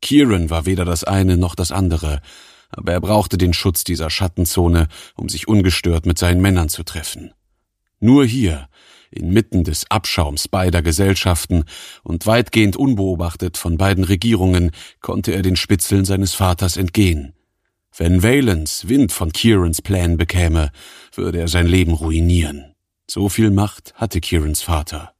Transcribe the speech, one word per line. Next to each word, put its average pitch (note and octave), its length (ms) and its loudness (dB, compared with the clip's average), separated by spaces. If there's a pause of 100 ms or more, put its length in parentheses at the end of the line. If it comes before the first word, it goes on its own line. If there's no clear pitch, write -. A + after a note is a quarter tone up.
Kieran A2+ 480 2
war E2 160 -2
weder F#2 220 0
das E2+ 180 -4
eine F#2+ 320 2
noch F2 180 0
das F2+ 180 -4
andere, E2 500 -2 (540)
aber - 160 -6
er F2 80 0
brauchte G2+ 380 0
den F2 160 4
Schutz - 300 -2
dieser D#2+ 260 -4
Schattenzone, F2 760 0 (260)
um D2 140 -8
sich - 200 -8
ungestört F2 580 2
mit E2 120 0
seinen F2+ 220 2
Männern F#2 280 2
zu - 140 -8
treffen. - 500 -12 (680)
Nur C3+ 240 6
hier, F#2+ 440 -2 (420)
inmitten F#2 540 0
des E2+ 260 -6
Abschaums D2+ 580 -2
beider F#2 340 0
Gesellschaften F2 840 0 (380)
und - 240 -6
weitgehend A2 500 2
unbeobachtet F#2 800 -2
von E2+ 220 -4
beiden F#2+ 260 2
Regierungen, F#2 680 2 (280)
konnte - 320 -4
er F#2 100 -2
den F#2 140 0
Spitzeln G2 480 0
seines F#2+ 300 -2
Vaters F#2 420 -2
entgehen. F2 560 0 (640)
Wenn F2+ 280 2
Valens A2 640 0
Wind C3 240 2
von E2 200 -4
Kierans F#2+ 480 2
Plänen F2 360 0
bekäme, E2 560 0 (420)
würde F2 240 -4
er E2+ 100 -2
sein F2 200 2
Leben F2 240 4
ruinieren. D#2+ 840 0 (340)
So G2 200 -2
viel G#2+ 220 2
Macht G2+ 440 -2
hatte - 260 -4
Kierans D#2 420 -2
Vater. D#2 580 -6